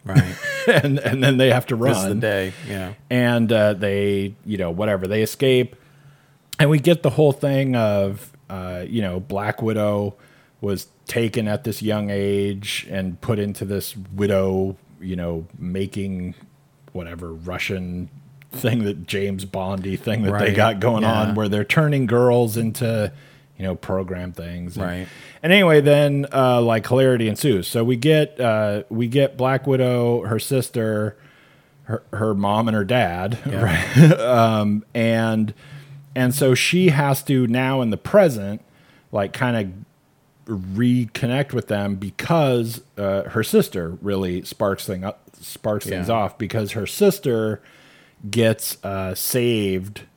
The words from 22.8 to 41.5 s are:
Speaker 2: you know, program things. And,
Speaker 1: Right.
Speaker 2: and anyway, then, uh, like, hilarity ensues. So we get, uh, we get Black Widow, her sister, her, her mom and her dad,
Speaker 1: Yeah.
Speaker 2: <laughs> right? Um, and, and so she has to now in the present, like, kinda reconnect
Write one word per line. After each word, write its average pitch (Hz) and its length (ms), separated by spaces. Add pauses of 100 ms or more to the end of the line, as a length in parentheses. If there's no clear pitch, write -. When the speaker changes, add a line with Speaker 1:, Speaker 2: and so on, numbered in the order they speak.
Speaker 2:
you 95 80
know, 92 100
program 90 560
things. 87 440
And, 95 100
Speaker 1:
Right. 90 220 (360)
Speaker 2:
and 170 100
anyway, 165 280
then, 143 520
uh, 127 280
like, 113 260
hilarity 127 400
ensues. 104 400
So 117 160
we 123 120
get, 151 440
uh, 107 500
we 117 180
get 135 300
Black 131 300
Widow, 123 560
her 110 160
sister, 110 760 (680)
her, - 180 (120)
her 107 200
mom 101 340
and 107 80
her 104 80
dad, 98 540 (100)
Speaker 1:
Yeah. 104 160
Speaker 2:
<laughs> 104 460
right? - 100
Um, 110 640 (120)
and, 113 580 (640)
and 127 180
so 131 220
she 175 340
has 139 340
to 131 240
now 131 340
in 113 100
the 98 60
present, 113 640 (500)
like, 101 220
kinda 117 340 (800)
reconnect 120 1080